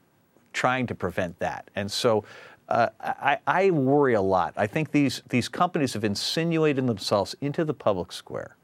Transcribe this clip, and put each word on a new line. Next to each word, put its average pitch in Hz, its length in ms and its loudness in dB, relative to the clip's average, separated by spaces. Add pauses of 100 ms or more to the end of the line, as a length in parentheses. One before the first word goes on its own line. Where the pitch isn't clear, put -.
(520)
trying 127 360 0
to 101 80 -6
prevent 90 420 -4
that. - 380 -6
And 101 160 -4
so, 110 320 2 (440)
uh, 117 220 2 (100)
I, - 460 -2
I 180 240 2
worry 139 460 4
a 101 60 4
lot. 92 360 2
I 101 80 2
think 156 260 -4
these, 143 380 0
these 120 180 0
companies 175 460 0
have 107 100 -6
insinuated 151 840 0
themselves 104 520 -2
into 143 240 -4
the 151 120 -2
public 95 360 -2
square - 520 -12